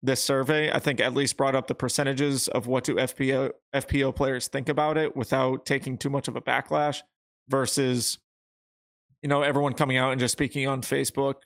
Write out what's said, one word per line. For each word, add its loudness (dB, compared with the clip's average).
this 0
survey, 2
I 2
think 0
at 2
least 0
brought 2
up 0
the -2
percentages 0
of -2
what 0
do 0
F 0
P 0
O, 0
F -2
P 2
O 2
players -2
think -4
about 0
it 0
without 0
taking -2
too -4
much -2
of -6
a -6
backlash 0
versus, 0
you -6
know, 2
everyone 2
coming 0
out 2
and -2
just 2
speaking -2
on -2
Facebook. -2